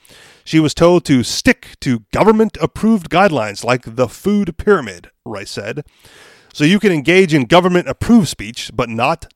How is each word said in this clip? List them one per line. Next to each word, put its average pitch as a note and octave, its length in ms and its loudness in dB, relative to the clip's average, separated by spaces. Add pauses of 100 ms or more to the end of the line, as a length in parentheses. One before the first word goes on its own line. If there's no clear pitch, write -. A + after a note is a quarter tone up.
(440)
"She - 160 0
was D#3 160 0
told F3 300 4
to B2+ 180 2
stick - 580 -2
to A#2 320 -4
government-approved G#3 960 0
guidelines C#3+ 540 0
like A#2 320 -4
the B2 120 0
food G3 500 -4
pyramid," C3 520 -2 (160)
Rice G2+ 260 -12
said. A#2+ 320 -10 (720)
"So D3 100 -4
you F#3 160 4
can G3+ 120 2
engage E3 420 2
in C#3 120 2
government-approved F3+ 800 2
speech, - 440 -12
but A#2 180 -6
not B2 460 -4